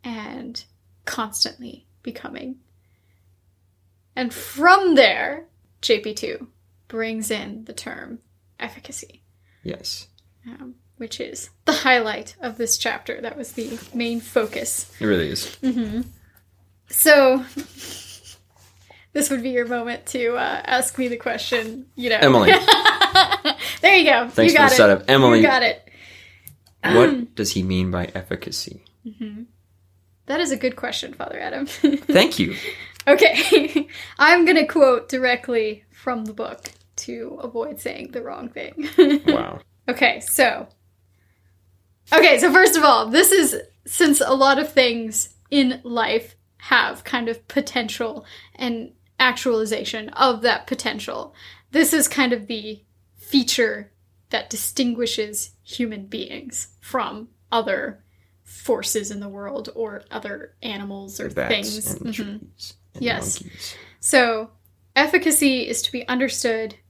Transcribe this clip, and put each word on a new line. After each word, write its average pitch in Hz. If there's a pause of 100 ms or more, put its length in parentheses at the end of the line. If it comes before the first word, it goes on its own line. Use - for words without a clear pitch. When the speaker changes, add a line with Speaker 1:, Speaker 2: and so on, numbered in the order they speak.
Speaker 1:
and 226 (420)
constantly - (160)
becoming. 254 (1600)
And 247
from 349
there, 269 (340)
J 208
P 214
two - (400)
brings 226
in 214
the 220
term - (400)
efficacy. - (400)
Speaker 2:
Yes. - (380)
Speaker 1:
Um, 247 (220)
which -
is - (140)
the 214
highlight 226
of 233
this 226
chapter. -
That 233
was 247
the 226 (160)
main 233
focus. - (100)
Speaker 2:
It 110
really 85
is. - (160)
Speaker 1:
Mm-hmm. 233 (880)
So, 269 (1700)
this 294
would 262
be 262
your 240
moment 233
to, 240
uh, -
ask -
me 254
the 240
question, 233
you 240
know. 220
Speaker 2:
Emily. 269
Speaker 1:
<laughs> 381 (1160)
There 381
you 349
go. 240
Speaker 2:
Thanks 330
Speaker 1:
You 294
Speaker 2:
for 285
Speaker 1:
got 277
Speaker 2:
the 254
Speaker 1:
it. -
Speaker 2:
setup. 101
Emily, 123
Speaker 1:
You 107
got 247
it. - (960)
Speaker 2:
what 247
Speaker 1:
<clears throat> -
Speaker 2:
does 101
he 95
mean 92
by 90 (100)
efficacy? - (220)
Speaker 1:
Mm-hmm. 214 (840)
That 302
is 285
a 262
good 247
question, -
Father -
Adam. 277
<laughs> -
Speaker 2:
Thank 285
you. - (540)
Speaker 1:
Okay. 302 (160)
<laughs> -
I'm 330
gonna 320
quote 262
directly 247
from 233
the 220
book - (260)
to 233
avoid 226
saying -
the 240
wrong -
thing. - (100)
<laughs> 294
Speaker 2:
Wow. - (280)
Speaker 1:
Okay, 247
so. - (1400)
Okay, 311
so 311
first 370
of 311
all, 226
this 320
is, 349 (300)
since 285
a -
lot 277
of 302
things 233 (200)
in 254
life 226 (220)
have -
kind 240
of 233
potential 233 (280)
and 240 (260)
actualization 220
of 240
that 233
potential, - (360)
this 320
is 294
kind 254
of 208
the 214 (320)
feature 226 (380)
that -
distinguishes 226 (100)
human 214
beings - (120)
from 226 (240)
other - (400)
forces 208
in 202
the 202
world 202
or 208
other 208
animals 196
or -
Speaker 2:
The -
bats -
Speaker 1:
things. 214
Speaker 2:
and -
Speaker 1:
Mm-hmm. 226
Speaker 2:
trees 208 (200)
and 247
Speaker 1:
Yes. -
Speaker 2:
monkeys. - (240)
Speaker 1:
So, 233 (460)
efficacy 302
is 233
to -
be 240
understood 233 (160)